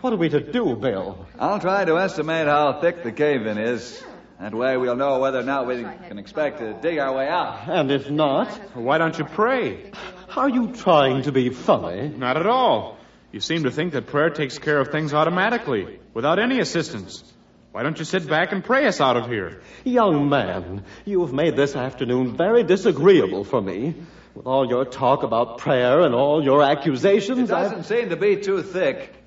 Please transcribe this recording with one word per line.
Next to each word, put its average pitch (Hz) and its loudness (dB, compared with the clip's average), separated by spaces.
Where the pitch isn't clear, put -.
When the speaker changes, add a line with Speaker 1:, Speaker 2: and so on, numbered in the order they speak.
Speaker 1:
What 247 0
are 202 0
we 165 0
to 143 2
do, 151 -2
Bill? 98 -4
Speaker 2:
I'll 190 0
try 190 0
to 165 2
estimate 160 -2
how 147 2
thick 170 0
the 180 -4
cave-in 123 0
is. 113 -4
That 104 -10
way 117 0
we'll 123 0
know 135 2
whether 135 0
or 120 -4
not 135 -2
we 123 -4
can 101 -14
expect 143 -4
to 110 -6
dig 156 -2
our 135 -2
way 135 -2
out. 151 -4
Speaker 1:
And 156 0
if 139 0
not? 151 2
Speaker 3:
Why 127 0
don't 160 0
you 151 -4
pray? 214 -2
Speaker 1:
Are 277 2
you 233 0
trying 135 4
to 147 -2
be 127 2
funny? 104 0
Speaker 3:
Not 127 -2
at 170 0
all. 170 2
You 107 -12
seem 160 -2
to 123 0
think 151 -4
that 120 -6
prayer 151 2
takes 143 -6
care 147 0
of 135 0
things 151 -2
automatically, 160 0
without 147 2
any 247 0
assistance. 147 -6
Why 110 -8
don't 151 -4
you 160 -8
sit 175 -4
back 156 0
and 196 -4
pray 269 2
us 185 2
out 127 4
of 120 -2
here? 98 -6
Speaker 1:
Young 196 2
man, 95 -2
you 196 0
have 131 -4
made 147 0
this 139 0
afternoon 123 -2
very 214 4
disagreeable 165 4
for 120 0
me. 101 -4
With - -16
all 131 2
your 123 0
talk 135 2
about 117 0
prayer 131 4
and 143 4
all 147 2
your 139 6
accusations, 170 2
Speaker 2:
It 180 0
doesn't 196 -2
Speaker 1:
I've 165 -10
Speaker 2:
seem 226 0
to 165 -2
be 190 2
too 190 -2
thick. - -2